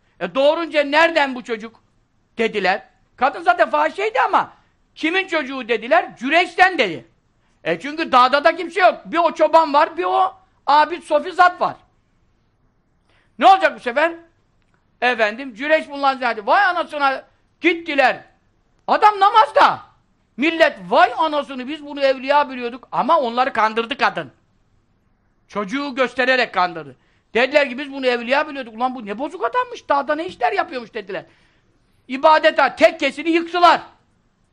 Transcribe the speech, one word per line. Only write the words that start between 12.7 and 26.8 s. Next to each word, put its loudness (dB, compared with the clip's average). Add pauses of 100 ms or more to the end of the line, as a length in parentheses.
Ne 4
olacak 4
bu -18
sefer? -2 (880)
Efendim, -2
Cüreyş -2
bunların -2
zannedi. -4
Vay 4
anasına, -2 (360)
gittiler. 0 (600)
Adam 4
namazda. 4 (560)
Millet, 0 (100)
"Vay 4
anasını, -4
biz -12
bunu -10
evliya 0
biliyorduk." -10
Ama 2
onları -2
kandırdı -2
kadın. -4 (1160)
Çocuğu -8
göstererek -2
kandırdı. -4 (380)